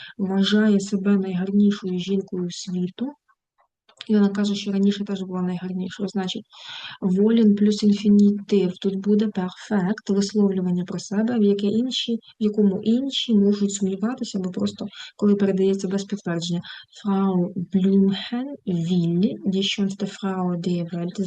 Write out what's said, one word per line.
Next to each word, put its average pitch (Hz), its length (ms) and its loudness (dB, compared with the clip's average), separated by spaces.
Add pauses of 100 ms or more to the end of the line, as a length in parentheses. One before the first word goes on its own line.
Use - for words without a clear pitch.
(180)
Вважає 196 600 2
себе 196 360 0
найгарнішою 190 840 0
жінкою 185 520 -4
світу. 185 640 -6 (960)
І 220 60 2
вона 202 140 6
каже, 202 260 -2
що 202 180 -6
раніше 202 320 2
теж 196 180 -6
була 185 200 -6
найгарнішою. 185 640 -6
Значить, 190 360 -6 (560)
волін 208 540 4
плюс 208 280 2
інфінітив. 202 960 4
Тут 196 160 -2
буде 208 320 2
перфект, 190 840 -2
висловлювання 190 720 0
про - 140 -8
себе, 226 400 -2
в 208 40 2
яке 202 240 2
інші, 233 480 -2
в - 300 -6
якому 208 380 2
інші 247 520 0
можуть 202 380 4
сумніватися, 208 680 -4
або 180 120 -4
просто 202 360 -6 (300)
коли 202 180 2
передається 196 540 0
без 196 160 -4
підтвердження. 175 560 -4 (440)
Frau 190 480 0 (200)
Blümchen 196 760 2 (200)
will 170 560 0 (320)
die 190 180 0
schönste 196 340 -4 (100)
Frau 190 280 -4 (220)
der 175 260 -2
Welt 175 240 -6 (100)